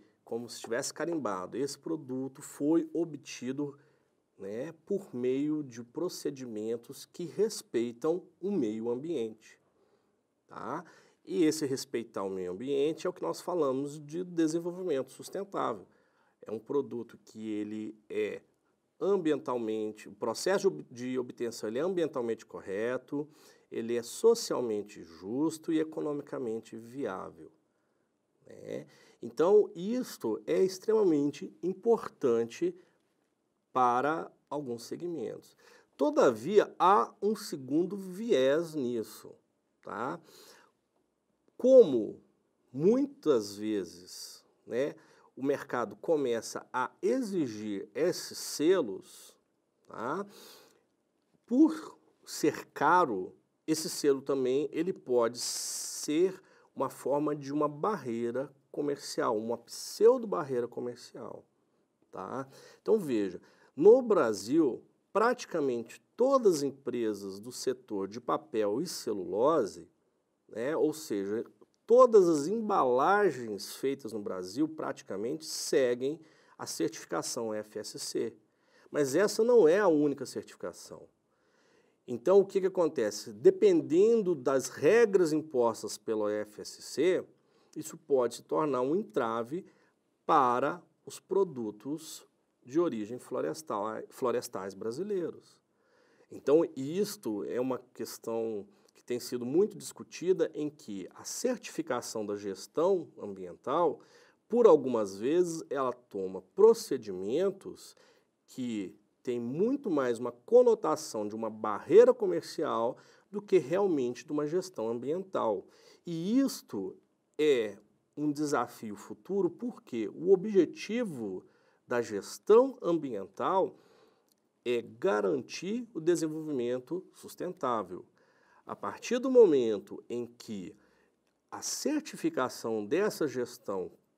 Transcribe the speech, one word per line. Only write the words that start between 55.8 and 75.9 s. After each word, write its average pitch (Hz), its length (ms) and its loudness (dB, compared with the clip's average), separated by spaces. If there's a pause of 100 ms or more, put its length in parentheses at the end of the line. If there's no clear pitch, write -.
uma 131 160 -4
forma 147 460 -2
de 139 160 -10
uma 151 160 0
barreira 139 840 -4 (200)
comercial, 143 680 -2
uma 113 200 -4
pseudo-barreira 180 1080 2
comercial, 120 800 -12 (640)
tá? 107 380 -8 (320)
Então, 208 180 2
veja, 104 420 -2 (360)
no 214 260 10
Brasil, 127 800 2 (300)
praticamente 156 880 -2 (160)
todas 247 400 4
as 143 80 -4
empresas 110 760 -4
do 120 140 -14
setor 107 560 -4
de 110 120 -12
papel 117 600 -2
e 180 80 -4
celulose, 98 1000 0 (600)
né, 135 280 -6
ou 147 160 2
seja, 107 540 -6 (400)
todas 226 420 8
as 147 180 4
embalagens 160 1300 0
feitas 135 380 -6
no 110 80 -8
Brasil 98 480 -4
praticamente 135 800 -8
seguem 131 720 0 (380)